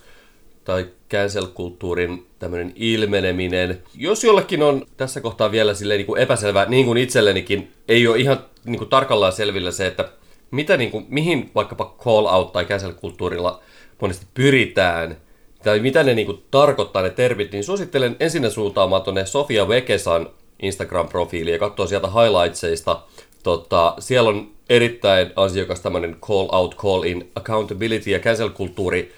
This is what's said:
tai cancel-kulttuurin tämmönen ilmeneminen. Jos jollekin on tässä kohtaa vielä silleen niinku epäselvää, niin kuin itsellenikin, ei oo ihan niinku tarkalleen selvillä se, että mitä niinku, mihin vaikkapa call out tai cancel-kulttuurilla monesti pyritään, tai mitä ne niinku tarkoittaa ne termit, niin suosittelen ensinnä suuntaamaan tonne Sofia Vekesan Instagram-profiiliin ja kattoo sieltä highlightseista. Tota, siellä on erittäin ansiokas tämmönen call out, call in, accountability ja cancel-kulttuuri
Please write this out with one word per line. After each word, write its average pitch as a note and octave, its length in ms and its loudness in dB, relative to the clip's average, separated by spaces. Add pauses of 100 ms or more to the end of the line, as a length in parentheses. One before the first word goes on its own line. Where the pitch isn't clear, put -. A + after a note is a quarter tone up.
(640)
tai F#2 220 -2 (240)
cancel-kulttuurin F2+ 1160 -4 (120)
tämmönen F2 360 -8
ilmeneminen. F#2 1080 0 (120)
Jos G3+ 280 -2
jollekin G3 400 4
on C#3 220 2 (120)
tässä C3 240 -6
kohtaa A2 300 -2
vielä G#2+ 220 2
silleen G#2 240 -2
niinku G2+ 180 -2
epäselvää, G#2 500 2
niin B2+ 200 4
kuin A#2 120 2
itsellenikin, G2+ 760 0 (140)
ei A#2 200 6
oo A2+ 80 4
ihan B2+ 240 2 (260)
niinku A2+ 200 -6
tarkalleen G#2+ 480 2
selvillä F#2+ 380 -2
se, F#2 160 -4
että F#2 220 -6 (420)
mitä D3+ 260 0
niinku, G#2+ 320 -4
mihin D3+ 460 -2
vaikkapa G#2 480 -4
call A2 220 4
out F2+ 280 0
tai F2+ 120 -2
cancel-kulttuurilla F2+ 960 -6 (400)
monesti F#2+ 320 -6
pyritään, F#2 840 2 (460)
tai G#2+ 160 2
mitä C3+ 240 2
ne C3 100 4
niinku G2+ 200 -2
tarkoittaa C3 680 2
ne F#2 80 0
termit, G#2+ 420 -2
niin G2+ 120 -6
suosittelen D3 560 -2
ensinnä D3+ 300 0
suuntaamaan G2 520 0
tonne F#2+ 240 -2
Sofia A#2 420 0
Vekesan F#2+ 640 0 (340)
Instagram-profiiliin F2 920 -4
ja E2+ 60 -2
kattoo G2+ 280 -4
sieltä F#2+ 200 -2
highlightseista. F2+ 920 0 (420)
Tota, E2+ 560 2
siellä B2 300 2
on G#2 220 -4 (180)
erittäin A#2 640 2
ansiokas F#2 440 0
tämmönen F2 360 -4
call F#2+ 360 -2
out, F2+ 240 0
call F#2+ 280 -2
in, F2 320 -4
accountability G#2+ 760 -4
ja F#2+ 80 0
cancel-kulttuuri G2 1000 -4